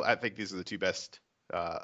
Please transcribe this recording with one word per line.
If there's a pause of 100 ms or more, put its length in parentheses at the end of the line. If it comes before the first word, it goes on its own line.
I
think
these
are
the
two
best, (320)
uh,